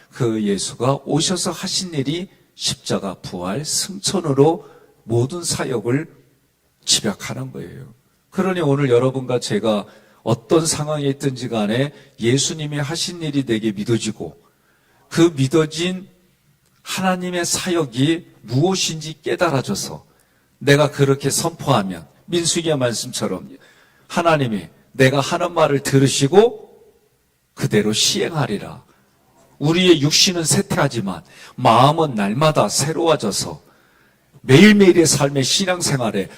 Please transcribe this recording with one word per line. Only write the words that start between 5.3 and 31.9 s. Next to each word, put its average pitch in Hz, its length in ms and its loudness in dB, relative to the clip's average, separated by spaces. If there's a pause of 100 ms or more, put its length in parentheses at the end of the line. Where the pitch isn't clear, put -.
사역을 139 680 -4 (760)
집약하는 131 680 -4
거예요. - 420 -16 (360)
그러니 185 300 -2
오늘 143 300 2
여러분과 127 500 2
제가 104 460 -2 (360)
어떤 160 440 0
상황에 151 400 -4
있든지 135 420 -4
간에 117 440 -2 (260)
예수님이 143 600 -2
하신 165 440 -6
일이 139 220 -4
내게 110 280 -2
믿어지고 104 640 -6 (720)
그 170 280 2
믿어진 160 720 -2 (760)
하나님의 180 600 -2
사역이 160 840 -2 (140)
무엇인지 156 800 -2
깨달아져서 127 840 -4 (540)
내가 143 320 2
그렇게 139 400 0
선포하면 104 760 -2 (200)
민수기의 165 500 -2
말씀처럼 110 840 -6 (480)
하나님이 139 600 0 (240)
내가 131 280 4
하는 175 320 -2
말을 147 300 2
들으시고 139 880 2 (840)
그대로 - 380 0
시행하리라. 107 920 -4 (760)
우리의 165 440 4
육신은 165 420 2
쇠퇴하지만 120 760 -2 (340)
마음은 135 580 4